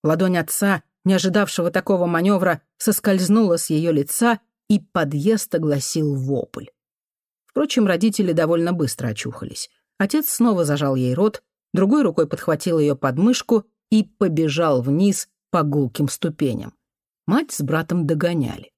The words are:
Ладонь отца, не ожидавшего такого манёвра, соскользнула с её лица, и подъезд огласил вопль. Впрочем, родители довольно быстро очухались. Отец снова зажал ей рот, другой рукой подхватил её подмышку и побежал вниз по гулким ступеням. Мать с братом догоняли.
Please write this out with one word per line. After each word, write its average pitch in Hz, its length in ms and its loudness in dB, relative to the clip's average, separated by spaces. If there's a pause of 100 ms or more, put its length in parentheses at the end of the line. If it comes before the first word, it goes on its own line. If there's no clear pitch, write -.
Ладонь 175 360 0
отца, 190 440 -2 (220)
не 190 100 4
ожидавшего 185 560 0
такого 185 360 0
манёвра, 175 560 0 (140)
соскользнула 196 800 2
с - 140 -6
её 160 220 2
лица, 156 480 0 (280)
и 208 120 4
подъезд 160 760 -2
огласил 151 600 -2
вопль. 135 520 -4 (800)
Впрочем, 262 420 0
родители 185 460 2
довольно 165 400 2
быстро 139 360 -2
очухались. - 600 -10 (280)
Отец 294 300 0
снова 214 360 2
зажал 143 300 0
ей 127 200 0
рот, 208 280 0 (300)
другой 208 300 2
рукой 165 260 0
подхватил 165 500 -2
её 147 180 2
подмышку 202 680 0 (260)
и 220 140 2
побежал 156 760 0
вниз 165 460 0 (220)
по 170 120 0
гулким 143 460 -2
ступеням. 143 680 -4 (520)
Мать 277 260 0
с - 100 -8
братом 160 440 -2
догоняли. 156 720 -2